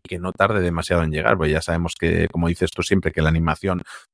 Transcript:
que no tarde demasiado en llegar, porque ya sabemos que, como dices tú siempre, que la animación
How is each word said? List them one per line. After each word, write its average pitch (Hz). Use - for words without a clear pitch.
que 90
no 92
tarde 104
demasiado 85
en 80
llegar, 85
porque 78
ya 78
sabemos 85
que, 82
como 85
dices 85
tú 90
siempre, 92
que 82
la 78
animación 82